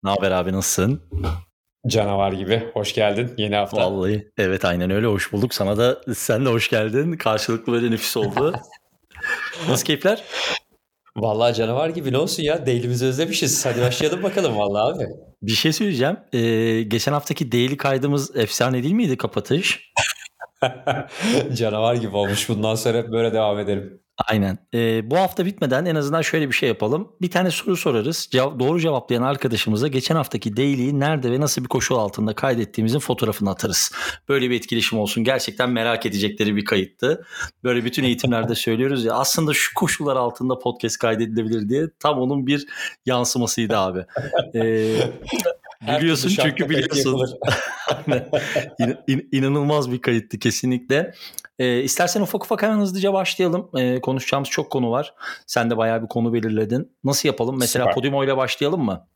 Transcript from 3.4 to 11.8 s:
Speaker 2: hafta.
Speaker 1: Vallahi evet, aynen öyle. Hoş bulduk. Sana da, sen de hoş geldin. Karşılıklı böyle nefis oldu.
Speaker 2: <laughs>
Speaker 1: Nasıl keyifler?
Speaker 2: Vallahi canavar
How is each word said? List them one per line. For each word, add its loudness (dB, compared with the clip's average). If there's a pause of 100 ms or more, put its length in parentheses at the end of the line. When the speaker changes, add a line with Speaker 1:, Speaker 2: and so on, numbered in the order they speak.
Speaker 2:
hafta. 0
Speaker 1:
Vallahi 0
evet, 2
aynen 2
öyle. 2
Hoş 0
bulduk. 0
Sana 0
da, 2 (120)
sen 0
de 2
hoş 2
geldin. 0
Karşılıklı 0
böyle 2
nefis -2
oldu. 0 (580)
Speaker 2:
<laughs> -6
Speaker 1:
Nasıl 2
keyifler? 0 (920)
Speaker 2:
Vallahi 2
canavar 0